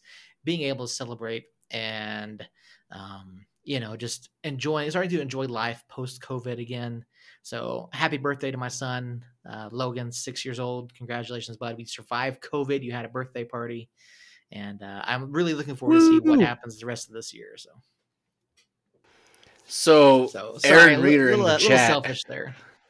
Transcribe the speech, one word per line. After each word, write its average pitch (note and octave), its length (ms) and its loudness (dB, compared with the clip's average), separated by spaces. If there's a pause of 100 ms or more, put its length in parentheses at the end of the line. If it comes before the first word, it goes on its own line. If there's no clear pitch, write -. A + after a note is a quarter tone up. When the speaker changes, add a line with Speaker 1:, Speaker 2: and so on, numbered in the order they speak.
(440)
Speaker 1:
being E3 200 -4
able C3 240 -6
to - 60 -8
celebrate A#2 520 -10 (240)
and, G#2+ 760 -10 (460)
um, G2 540 -20 (180)
you C#3 160 -6
know, A2 160 -12
just - 340 -12 (140)
enjoying, D3 460 -4
starting F3+ 220 -4
to E3+ 100 -2
enjoy C3 240 -6
life A#2 420 -6
post-covid B2+ 720 -10
again. A#2+ 460 -12 (360)
So A#2+ 520 -10
happy D#3 240 -2
birthday C3+ 340 -6
to C3 60 -8
my B2 100 -8
son. B2 560 -10 (260)
Uh, G#2+ 220 -14
Logan, A#2+ 400 -6
six - 340 -12
years B2 140 -10
old. B2 340 -8
Congratulations, A#2+ 640 -12
bud. A#2 200 -10
We A#2 80 -16
survived B2 560 -8
covid. C#3 420 -4
You A2 80 -10
had A#2+ 140 -10
a A#2 40 -12
birthday B2+ 340 -10
party. A#2 460 -12 (640)
And, G2+ 320 -16
uh, G2 200 -14
I'm C3 280 -6
really D#3+ 220 -2
looking C#3 220 -8
forward D4 200 2
to E4 60 8
see D#4+ 180 8
what D#4 180 4
Speaker 2:
Woo! G#3 80 6
Speaker 1:
happens A#2+ 340 -6
the A#2 60 -14
rest A#2 220 -10
of A2 80 -18
this A2+ 180 -14
year, A2 240 -20
so. - 120 -20 (2000)
Speaker 3:
So, C#3 600 8
Speaker 1:
So, G2+ 120 -10 (240)
Speaker 3:
Aaron D#3 160 10
Speaker 1:
sorry, E3 140 12
a C#3+ 60 0
li-, - 40 0
Speaker 3:
Reeder C#3 260 6
in - 100 4
Speaker 1:
little, - 60 2
Speaker 3:
the D#3+ 60 4
Speaker 1:
a - 20 6
little D3+ 160 2
Speaker 3:
chat. B2 200 6
Speaker 1:
selfish B2+ 360 -2
there. C3 300 -12 (340)